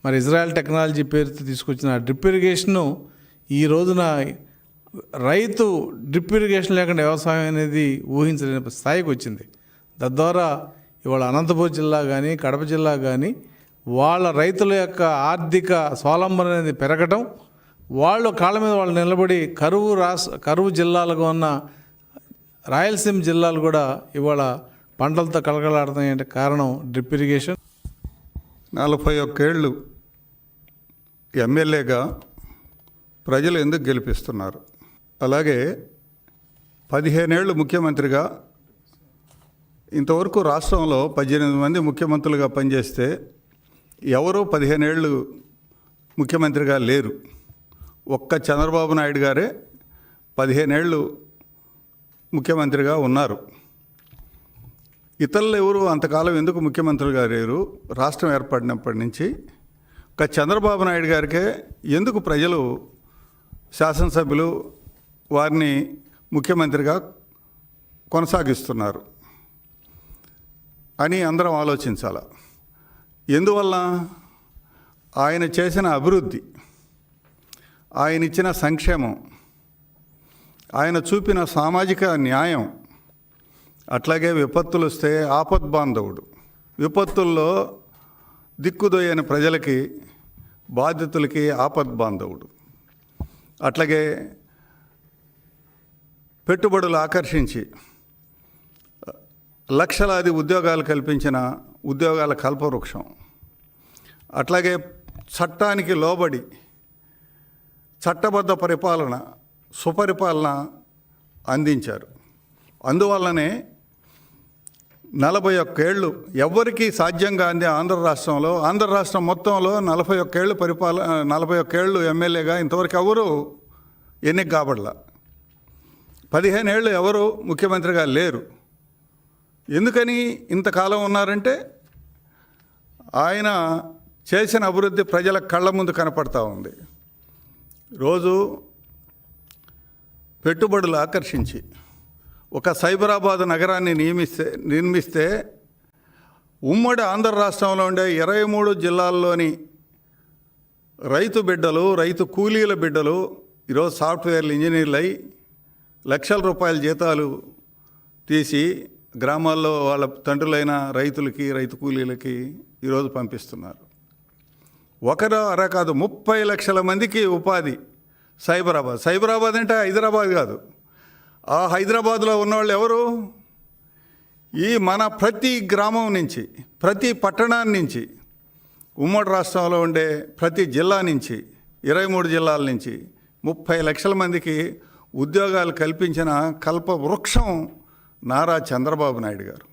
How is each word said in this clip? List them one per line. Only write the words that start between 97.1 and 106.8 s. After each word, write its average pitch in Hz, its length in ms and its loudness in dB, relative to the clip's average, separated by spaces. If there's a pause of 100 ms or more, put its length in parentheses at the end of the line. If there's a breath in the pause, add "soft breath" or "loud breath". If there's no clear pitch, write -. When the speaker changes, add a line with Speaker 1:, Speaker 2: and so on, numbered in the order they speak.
Speaker 2:
లక్షలాది 175 720 0
ఉద్యోగాలు 165 500 0
కల్పించిన 143 460 -2 (560)
ఉద్యోగాల 151 400 0 (120)
కల్పవృక్షం, 135 600 -4 (1400 soft breath)
అట్లాగే 180 340 0 (600)
చట్టానికి 185 580 0
లోబడి 160 480 0 (1600 loud breath)